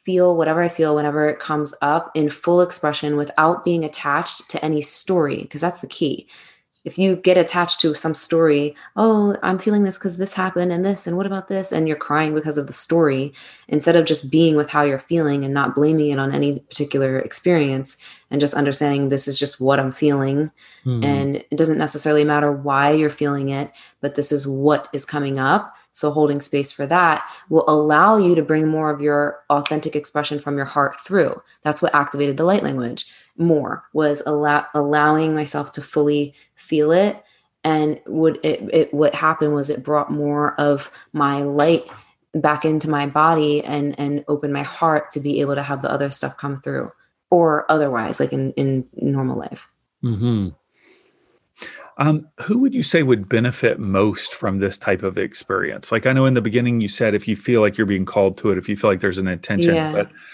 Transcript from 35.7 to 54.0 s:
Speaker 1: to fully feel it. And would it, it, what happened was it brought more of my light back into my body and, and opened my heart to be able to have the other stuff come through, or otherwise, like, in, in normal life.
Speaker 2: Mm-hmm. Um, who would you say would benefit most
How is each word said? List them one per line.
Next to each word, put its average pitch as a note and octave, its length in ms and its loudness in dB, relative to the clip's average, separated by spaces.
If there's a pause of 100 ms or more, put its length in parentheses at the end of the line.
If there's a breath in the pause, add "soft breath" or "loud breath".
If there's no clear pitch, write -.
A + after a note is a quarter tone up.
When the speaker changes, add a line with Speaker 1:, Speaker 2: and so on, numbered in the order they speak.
Speaker 1:
to - 80 -10
fully D3 540 -2 (220 soft breath)
feel D3+ 340 0
it. G3 320 2 (400 soft breath)
And D#3 440 0
would D#3+ 360 0
it, - 300 -2
it, - 200 2
what D3 220 2
happened D#3 400 0
was C#3+ 160 -2
it C#3+ 140 -6
brought D3 260 -2
more D3 500 -2
of C#3+ 300 0 (220 loud breath)
my C#3+ 300 0
light D3 440 2 (480 loud breath)
back D3+ 300 0
into D#3 260 0
my C#3+ 160 -2
body D3+ 560 2
and, C#3+ 340 -4
and C#3+ 300 -4
opened D3 260 -2
my C#3 100 -4
heart D3+ 500 -2
to D3 80 -6
be C#3+ 200 -2
able C#3 140 -2
to C#3+ 80 -4
have C#3 180 -6
the C#3 100 -4
other C#3+ 200 -2
stuff C#3 260 -8
come C#3 240 -8
through, C3+ 300 -8 (400)
or E3 400 4
otherwise, C#3 480 0
like, C3+ 140 -2
in, C3+ 220 -4
in C3+ 300 -2 (100)
normal C3+ 440 -2
life. - 300 -12 (340)
Speaker 2:
Mm-hmm. A2 460 0 (1500 loud breath)
Um, D3+ 320 0 (140)
who A3 160 0
would C4+ 160 2
you B3 80 -2
say E3 220 2
would A2+ 240 2
benefit A#2 500 0
most G2 560 0